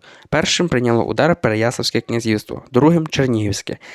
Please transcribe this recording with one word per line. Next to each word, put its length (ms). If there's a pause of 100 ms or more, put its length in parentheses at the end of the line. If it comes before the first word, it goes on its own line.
(300)
Першим 380
прийняло 360
удар 380
Переяславське 600
князівство, 720
другим — 380
Чернігівське. 680 (180)